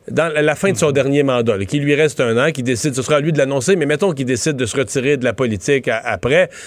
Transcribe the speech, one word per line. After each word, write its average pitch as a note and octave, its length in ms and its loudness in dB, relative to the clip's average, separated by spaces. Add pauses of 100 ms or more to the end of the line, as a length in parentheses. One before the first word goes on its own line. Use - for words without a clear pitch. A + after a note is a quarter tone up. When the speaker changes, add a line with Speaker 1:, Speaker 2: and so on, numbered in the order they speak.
Speaker 1:
dans D3+ 240 0
la, D3+ 100 0
la D3+ 120 2
fin G3 160 0
de D3 60 -2
son D#3 100 2
Speaker 2:
Mhm. C#3+ 60 2
Speaker 1:
dernier C#3 320 2
mandat, A#2+ 320 2
là, G2 80 -4
qu'il C#3+ 180 -2
lui C#3+ 140 2
reste D3 240 0
un A#2 180 2
an, D3+ 140 2
qu'il C#3 100 -8
décide, B2+ 320 -2
ce C3 80 -2
sera D3+ 140 2
à C#3+ 40 2
lui D#3+ 120 -2
de D3 60 0
l'annoncer, C#3 360 0
mais E3 100 2
mettons D3+ 280 0
qu'il C3+ 140 -4
décide C3 300 -2
de B2+ 80 -2
se A2 120 -6
retirer C3+ 400 0
de B2 80 -4
la A#2 80 2
politique B2 560 -2
a-, A2+ 100 0
après, A#2+ 520 0 (160)